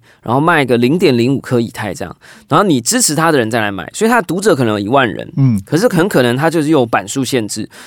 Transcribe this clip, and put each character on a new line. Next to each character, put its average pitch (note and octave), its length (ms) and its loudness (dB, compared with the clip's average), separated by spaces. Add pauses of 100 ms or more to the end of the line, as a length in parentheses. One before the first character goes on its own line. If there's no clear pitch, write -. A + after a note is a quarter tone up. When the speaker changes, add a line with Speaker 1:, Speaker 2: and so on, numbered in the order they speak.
(240)
Speaker 1:
然 A2+ 100 -4
后 C3+ 80 2
卖 D#3+ 240 2
个 B2+ 120 0
零 B2 200 2
点 E3 180 2
零 B2 200 2
五 - 40 -2
颗 B2 200 -2
以 A#2 80 -2
太 G#2 260 -8
这 E2+ 100 -10
样， F2 140 -14 (300)
然 D#3 120 2
后 G#3 60 2
你 C#3+ 160 2
支 B2+ 180 -2
持 D3+ 140 0
他 D#3+ 180 0
的 D3+ 60 2
人 A2 140 0
再 A#2 100 0
来 G#2 100 -2
买， F#2 220 -8
所 - 100 -6
以 A3+ 60 2
他 A#3+ 100 2
的 - 60 -2
读 F3 160 -4
者 G3 140 4
可 C3 80 0
能 A2 100 2
有 G#2 60 -2
一 G2 80 -4
万 B2 200 2
人， A1+ 300 -8
Speaker 2:
嗯。 B2 260 2
Speaker 1:
可 - 140 -2
是 A3+ 120 4
很 F#3 200 0
可 D3 140 2
能 A#2+ 120 2
他 D#3 140 0
就 D#3+ 140 0
是 D3 60 -2
有 D3 140 4
版 A2+ 240 -2
数 C3+ 160 -4
限 A2+ 240 -2
制， G#2+ 220 -10 (180)